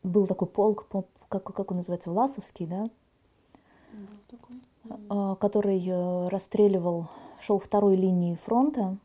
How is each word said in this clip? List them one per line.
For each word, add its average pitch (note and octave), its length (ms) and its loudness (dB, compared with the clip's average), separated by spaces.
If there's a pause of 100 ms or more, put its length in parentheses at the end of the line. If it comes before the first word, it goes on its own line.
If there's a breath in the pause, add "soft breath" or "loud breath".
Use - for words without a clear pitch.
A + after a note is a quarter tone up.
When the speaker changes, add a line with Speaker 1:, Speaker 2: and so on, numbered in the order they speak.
Speaker 1:
был F#3+ 240 2
такой F#3+ 200 -2
полк, G#3 400 0
по-, F#3+ 180 -6 (240)
как, F#3+ 140 -4
как G3 280 -8
он F3+ 60 -4
называется, F3 340 -6
Власовский, G#3+ 540 -2
да? F#3+ 240 -6 (1040 loud breath)
Speaker 2:
Был G3+ 140 -18 (220)
такой. A#3+ 260 -20 (540)
Speaker 1:
Э, G3 300 -2
который, G3+ 480 2
э, F3+ 420 0
расстреливал, F#3 800 2 (320 loud breath)
шел G3+ 200 0
второй G3+ 360 4
линией F3+ 400 2
фронта A#3 680 0